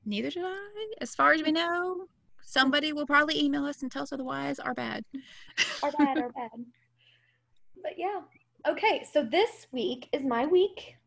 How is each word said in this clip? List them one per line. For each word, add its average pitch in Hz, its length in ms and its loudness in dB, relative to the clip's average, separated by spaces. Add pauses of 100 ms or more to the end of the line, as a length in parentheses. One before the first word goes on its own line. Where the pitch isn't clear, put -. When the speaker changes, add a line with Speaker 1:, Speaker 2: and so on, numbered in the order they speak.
Speaker 1:
Neither 214 260 -4
did 349 140 -6
I. 403 420 -8 (140)
As - 140 -8
far 285 180 6
as 320 100 2
we 311 100 0
know, 349 540 -2 (360)
somebody 285 500 2
will 294 140 -4
probably 302 360 2
email 285 220 0
us 285 180 -6
and 254 80 -6
tell 277 120 -6
us 277 100 -6
otherwise. 269 480 -4
Our 247 140 -4
bad. 226 300 -4 (760)
Speaker 2:
Our 294 100 0
bad, 285 260 4
Speaker 1:
<laughs> - 20 2
Speaker 2:
our 240 100 -4
bad. 240 200 -10 (1300)
But, 320 140 -6
yeah. 370 240 -4 (480)
Okay, 320 440 2
so 294 100 4
this 339 500 2
week 247 400 -4
is 294 120 0
my 247 220 2
week. 370 500 2 (100)